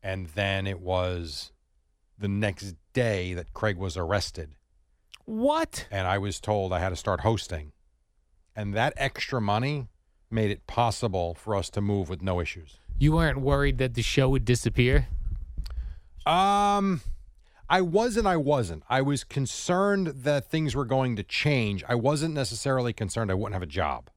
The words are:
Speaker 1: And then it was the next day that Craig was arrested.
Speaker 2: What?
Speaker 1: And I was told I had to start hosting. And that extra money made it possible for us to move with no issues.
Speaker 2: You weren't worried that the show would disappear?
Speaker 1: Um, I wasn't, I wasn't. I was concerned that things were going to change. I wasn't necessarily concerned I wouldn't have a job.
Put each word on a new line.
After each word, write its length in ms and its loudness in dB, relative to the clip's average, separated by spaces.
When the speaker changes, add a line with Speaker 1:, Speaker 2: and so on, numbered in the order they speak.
Speaker 1:
And 260 -6
then 380 0
it 120 -6
was 720 -2
the 80 -4
next 480 -2
day 400 0
that 200 -8
Craig 240 -2
was 200 -6
arrested. 580 -4
Speaker 2:
What? 640 -2
Speaker 1:
And 160 -2
I 120 2
was 200 -4
told 340 -2
I 60 0
had 100 -2
to 60 -6
start 260 -2
hosting. 520 -4
And 180 -4
that 240 2
extra 420 -4
money 480 0
made 180 2
it 180 -6
possible 680 0
for 200 -4
us 140 -2
to 100 -4
move 300 0
with 140 -8
no 160 0
issues. 400 -8
Speaker 2:
You 160 6
weren't 260 2
worried 380 2
that 160 0
the 80 -2
show 280 4
would 160 2
disappear? 640 4
Speaker 1:
Um, 760 4
I 120 4
wasn't, 460 2
I 100 4
wasn't. 520 0
I 120 2
was 220 2
concerned 840 0
that 420 0
things 260 0
were 100 0
going 320 0
to 60 -4
change. 640 0
I 80 0
wasn't 380 0
necessarily 600 0
concerned 360 -4
I 60 2
wouldn't 180 -4
have 100 -4
a 40 -8
job. 500 -2